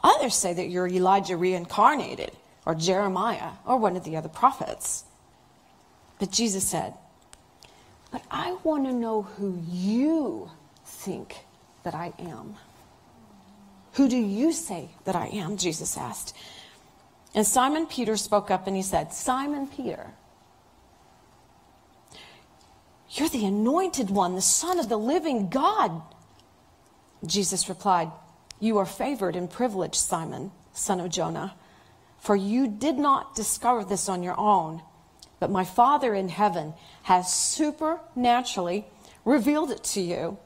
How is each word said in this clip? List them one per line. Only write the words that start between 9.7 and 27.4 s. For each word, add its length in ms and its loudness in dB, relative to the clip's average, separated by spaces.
think 600 -12
that 100 -6
I 260 -8
am." 360 -12
"Who 140 6
do 80 2
you 380 2
say 380 -8
that 120 -2
I 120 -2
am?" 300 -6
Jesus 400 -4
asked. 360 -8
And 120 4
Simon 400 2
Peter 300 -2
spoke 340 0
up 180 0
and 100 -2
he 60 -2
said, 280 -2
"Simon 560 -2
Peter, 440 -8
you're 180 -2
the 180 0
anointed 640 2
one, 260 2
the 60 -2
Son 380 2
of 80 0
the 100 0
living 520 0
God." 540 2
Jesus 460 -2